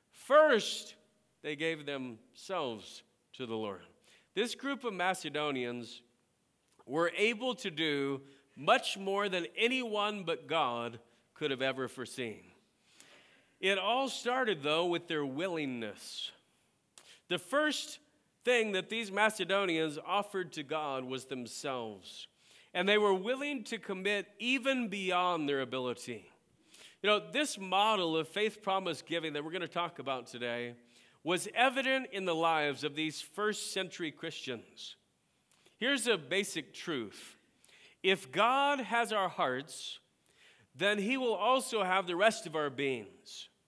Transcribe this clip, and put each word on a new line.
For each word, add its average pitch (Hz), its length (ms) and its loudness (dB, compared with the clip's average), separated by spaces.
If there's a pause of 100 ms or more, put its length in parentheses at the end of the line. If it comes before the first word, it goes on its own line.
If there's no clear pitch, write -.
(120)
First, - 800 4 (460)
they 147 160 -8
gave 156 300 -4
themselves 127 1160 -6 (300)
to 127 140 -8
the 113 100 -4
Lord. 101 300 -6 (480)
This 226 200 -2
group 277 300 -6
of 226 80 -4
Macedonians 147 1080 -2 (840)
were 160 320 0
able 233 400 0
to 196 140 -6
do 143 560 0 (280)
much 196 420 2
more 196 320 0
than 180 180 -2 (100)
anyone 214 680 0
but 156 220 -2
God 120 520 0 (360)
could 147 160 -2
have 127 100 -2
ever 131 280 0
foreseen. 117 640 -8 (1080)
It 190 180 4
all 240 300 2
started, 233 540 0
though, 156 240 2
with 170 220 -2
their 151 180 -2
willingness. 135 1040 -4 (960)
The 175 100 0
first - 600 0 (460)
thing 226 280 4
that 185 160 -2
these 220 220 -4
Macedonians 185 880 2
offered 185 560 -2
to 156 80 -6
God 139 420 -2
was 127 220 -6
themselves. 120 1000 -8 (460)
And 180 140 2
they 208 100 6
were 208 160 6
willing 254 500 -2
to 226 140 -6
commit 196 480 -2 (120)
even 254 500 0
beyond 180 600 2
their 139 140 2
ability. 123 640 -4 (720)
You 202 80 4
know, 196 220 2
this 269 260 0
model 190 580 2
of 156 120 0
faith 214 340 -2
promise 185 400 0
giving 160 300 -4
that 147 120 -4
we're 160 80 -10
gonna 175 160 -4
talk 175 300 -4
about 131 280 -4
today 120 480 -6 (500)
was 180 300 0
evident 262 580 2
in 196 120 -4
the 175 100 2
lives 151 500 2
of 143 100 -4
these 156 260 -4
first - 520 -4
century 180 380 -4
Christians. - 840 -10 (840)
Here's 240 280 2
a 220 100 6
basic 160 580 -2
truth. - 640 -6 (640)
If 190 280 2
God 269 500 4
has 220 320 0
our 196 160 2
hearts, 143 720 -2 (760)
then 202 240 2
he 220 180 0
will 240 180 2
also 226 480 4
have 185 240 4
the 175 100 0
rest 220 300 4
of 156 80 -6
our 147 160 2
beings. - 800 -4 (200)